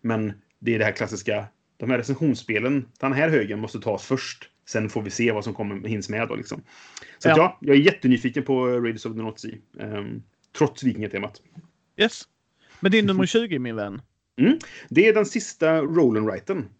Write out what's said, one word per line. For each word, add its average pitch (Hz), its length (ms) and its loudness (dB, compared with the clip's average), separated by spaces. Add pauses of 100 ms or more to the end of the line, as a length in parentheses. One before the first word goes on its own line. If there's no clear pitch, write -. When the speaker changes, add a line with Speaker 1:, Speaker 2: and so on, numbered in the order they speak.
Speaker 1:
men 110 320 -2 (260)
det 117 160 -2
är 110 40 -2
det 107 60 2
här 107 80 0
klassiska, 104 520 -4 (320)
de 113 140 -6
här 127 80 2
recensionsspelen, 123 880 -2 (120)
den 135 120 -2
här 147 160 2
högen 107 320 0
måste 110 200 -8
tas 101 260 -4
först, - 420 -6 (200)
sen 110 200 -2
får 107 140 -4
vi 101 80 -6
se 117 220 0
vad 104 120 -2
som 107 100 -6
kommer, 101 340 -8
hinns 104 200 -6
med 110 200 -4
då, - 60 -6
liksom. - 280 -10 (560)
Så 165 120 2
att 156 60 8
Speaker 2:
Ja. 156 60 8 (180)
Speaker 1:
ja, - 80 -8
jag 139 80 8
är 143 40 8
jättenyfiken 127 640 2
på 127 220 0
Raiders 120 400 -2
of 113 60 -8
the 110 60 -8
North 110 200 -8
Sea, 113 160 -14 (260)
ehm, 107 420 -8 (360)
trots - 240 0
vikingatemat. 107 600 -4 (540)
Speaker 2:
Yes. 214 260 -2 (580)
Men 190 120 4
din 214 140 4
nummer 190 200 2
tjugo, 208 320 0
min 120 180 -6
vän? 101 260 -8 (380)
Speaker 1:
Mm. 247 180 6 (300)
Det 185 200 6
är 214 60 6
den 214 120 4
sista 160 560 0
roll 147 340 4
and 107 100 0
writen. 113 380 -4 (160)